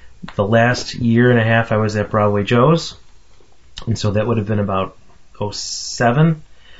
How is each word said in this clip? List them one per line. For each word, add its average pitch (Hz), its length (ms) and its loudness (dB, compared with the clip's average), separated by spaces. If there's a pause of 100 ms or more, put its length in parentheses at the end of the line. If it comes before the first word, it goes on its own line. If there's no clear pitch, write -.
(360)
the 104 100 0
last 117 480 0
year 120 360 2
and 120 100 4
a - 20 2
half 113 300 0
I 107 60 2
was 107 180 -2
at 104 140 -2
Broadway 104 340 0
Joe's. 131 500 2 (960)
And 110 100 -2
so 104 140 -2
that 107 120 0
would 117 140 0
have 101 80 -2
been 104 140 -2
about 95 360 -2 (440)
oh 104 100 -4
seven. 151 920 0 (380)